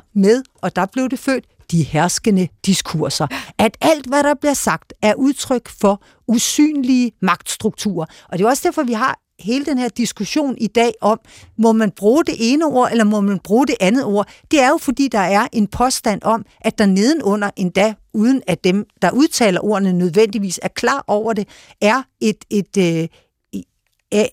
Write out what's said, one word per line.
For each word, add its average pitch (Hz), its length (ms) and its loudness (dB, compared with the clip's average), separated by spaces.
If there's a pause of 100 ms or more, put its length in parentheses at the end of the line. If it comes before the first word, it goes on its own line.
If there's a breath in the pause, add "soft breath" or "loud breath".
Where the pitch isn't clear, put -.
(160)
med, 208 280 4 (180)
og 180 140 -6
der 185 100 0
blev 262 240 -4
det 247 100 -6
født, 262 260 -4 (260)
de 165 120 2
herskende 175 640 0 (180)
diskurser. 156 600 -2 (300 loud breath)
At 214 240 0
alt, 302 260 2
hvad 285 160 0
der 294 100 2
bliver 285 200 -2
sagt, - 480 -4
er 214 140 4
udtryk 262 540 -2
for 202 340 0 (240 soft breath)
usynlige 254 840 2 (100)
magtstrukturer. 180 840 -4 (260 loud breath)
Og 170 60 -6
det 175 80 0
er 226 40 4
også 269 160 0
derfor, 330 180 -2
vi 240 100 -2
har 233 260 -2 (200)
hele 254 260 -4
den 294 120 -2
her 247 120 -2
diskussion 240 680 -4
i 226 100 -4
dag 233 240 0 (100)
om, 208 180 0 (380 loud breath)
må 226 140 4
man 220 200 2
bruge 254 340 2
det 285 120 -4
ene 262 280 0
ord, 254 260 2
eller 233 120 2
må 208 180 2
man 202 180 -2
bruge 240 280 2
det 277 120 -2
andet 233 260 2
ord? 202 220 -2 (240 loud breath)
Det 311 80 4
er 254 100 4
jo, 320 80 2
fordi 277 300 -2
der 233 120 -2
er 196 320 2
en 214 160 0
påstand 240 560 -2
om, 220 220 0 (160 soft breath)
at - 160 -4
der 220 80 4
nedenunder, 202 680 2
endda 190 380 0 (200)
uden 233 340 2
at 170 160 -4
dem, 190 220 0 (160)
der 175 100 2
udtaler 214 540 2
ordene, 196 280 0
nødvendigvis 190 720 0
er 185 40 -4
klar 247 400 -4
over 214 260 -2
det, 202 140 -4 (340 loud breath)
er 220 200 2 (200)
et, 214 280 -2
et, 202 280 -4
øh, 190 60 2 (680 soft breath)
i, 190 100 -10 (480)
er, 208 220 2